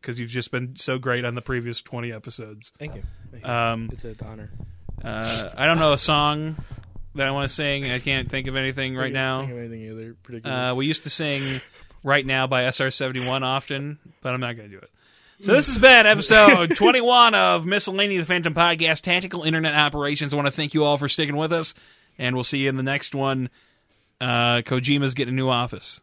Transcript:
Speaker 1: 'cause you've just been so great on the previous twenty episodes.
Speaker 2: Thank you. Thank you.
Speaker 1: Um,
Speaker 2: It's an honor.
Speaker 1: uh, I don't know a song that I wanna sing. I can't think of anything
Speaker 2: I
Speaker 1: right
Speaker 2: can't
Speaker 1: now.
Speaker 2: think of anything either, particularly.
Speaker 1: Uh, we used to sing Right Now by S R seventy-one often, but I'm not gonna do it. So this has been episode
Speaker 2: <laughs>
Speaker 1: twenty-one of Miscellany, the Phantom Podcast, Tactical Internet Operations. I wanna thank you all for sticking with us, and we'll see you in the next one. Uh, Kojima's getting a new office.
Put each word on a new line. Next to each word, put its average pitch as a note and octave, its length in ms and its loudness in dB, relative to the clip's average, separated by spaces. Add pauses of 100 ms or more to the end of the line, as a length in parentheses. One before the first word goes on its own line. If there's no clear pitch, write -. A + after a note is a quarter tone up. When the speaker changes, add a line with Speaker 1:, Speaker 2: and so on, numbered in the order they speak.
Speaker 1:
'cause A#2+ 160 -10
you've A#2 120 -8
just A#2+ 200 -6
been B2 260 -6
so C3 220 -4
great B2 260 -2
on A#2+ 100 -4
the B2 80 -8
previous A#2+ 380 -6
twenty A#2+ 320 -10
episodes. G#2+ 640 -16
Speaker 2:
Thank D3 180 -14
you. G2+ 60 -12 (280)
Thank A#2 140 -20
you. B2+ 60 -6
Speaker 1:
Um, A#2 420 -2
Speaker 2:
It's - 120 -14
an A2+ 200 -12
honor. G#2+ 260 -16 (540)
Speaker 1:
uh, A2+ 520 -6
I C#3 100 2
don't E3 120 4
know D#3 140 6
a C#3 60 2
song D3+ 580 0 (580)
that C3+ 140 -2
I - 20 0
wanna C#3 180 -2
sing. C#3 420 -4
I B2+ 100 -2
can't C3 300 -2
think C3+ 180 -4
of C3 80 -4
anything C3 400 -4
Speaker 2:
I C3 40 -6
Speaker 1:
right C3 60 -2
Speaker 2:
can't C3 80 -6
Speaker 1:
now. C3 260 -2
Speaker 2:
think C3+ 120 -8
of A#2+ 60 -10
anything A#2 240 -12
either, A2+ 400 -14
particularly. B2+ 480 -6
Speaker 1:
Uh, B2+ 40 -2
we C3 120 -2
used D3+ 180 -4
to D3+ 60 -6
sing C#3 500 -4 (420)
Right C3+ 240 2
Now C3 220 0
by B2+ 160 0
S B2+ 160 -2
R C3 100 0
seventy-one C3 540 -4
often, C#3 540 -4 (240)
but B2+ 120 -4
I'm B2+ 60 -4
not A#2+ 160 -6
gonna G#2+ 120 -18
do F#2+ 100 -18
it. - 120 -20 (500)
So G3+ 120 2
this C#4+ 160 6
has B3+ 100 -2
been A#3+ 280 10
episode G#3 680 8
Speaker 2:
<laughs> - 0 -
Speaker 1:
twenty-one A#3+ 580 6
of F3+ 320 4
Miscellany, G3 500 0
the E3+ 80 0
Phantom E3+ 300 -2
Podcast, E3 480 2
Tactical F3+ 420 -4
Internet D#3+ 300 0
Operations. D3 580 0
I D3 40 -2
wanna C#3+ 140 0
thank D3 240 -6
you D3+ 100 4
all D3 140 4
for C#3+ 100 -2
sticking D3 280 -2
with D#3 160 -2
us, D#3+ 220 -2 (440)
and B2+ 160 -2
we'll B2+ 100 -2
see C#3 140 -2
you C3+ 100 0
in C3 80 -2
the C3 60 -4
next C#3 320 -4
one. C3+ 360 -2 (680)
Uh, A#2+ 420 2
Kojima's C3 520 0
getting B2+ 200 -2
a - 20 0
new C3 120 0
office. A#2+ 540 -4